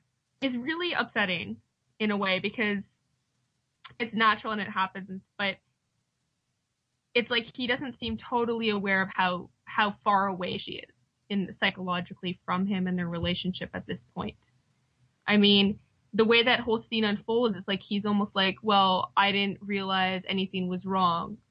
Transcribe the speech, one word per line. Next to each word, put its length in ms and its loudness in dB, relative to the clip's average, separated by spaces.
is 160 -2
really 360 -4
upsetting 640 -2
in 120 0
a 60 0
way 220 0
because 380 -2
it's 160 -6
natural 380 2
and 80 -4
it 80 -6
happens, 520 -6
but 200 -2
it's 160 0
like 240 -2
he 140 -6
doesn't 320 -4
seem 180 -4
totally 400 0
aware 320 0
of 120 -2
how, 360 -2
how 380 0
far 240 4
away 300 -6
she 160 -12
is 160 -14
in, 300 -2
psychologically 840 -4
from 200 0
him 220 0
and 100 -2
their 120 -2
relationship 640 -4
at 140 -8
this 100 -6
point. 200 -6
I 100 6
mean, 420 6
the 120 4
way 180 6
that 180 4
whole 280 -2
scene 140 2
unfolds, 540 0
it's 100 -10
like 200 -2
he's 180 -2
almost 300 2
like, 280 2
"Well, 520 4
I 160 4
didn't 300 0
realize 680 -2
anything 400 -2
was 160 -4
wrong," 540 0